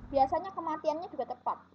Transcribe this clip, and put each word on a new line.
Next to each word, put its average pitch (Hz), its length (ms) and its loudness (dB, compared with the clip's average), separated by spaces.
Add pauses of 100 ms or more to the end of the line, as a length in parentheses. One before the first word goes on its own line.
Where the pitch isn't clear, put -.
(120)
biasanya 294 400 4
kematiannya 320 560 -2
juga 285 160 -6
cepat 233 320 -4 (200)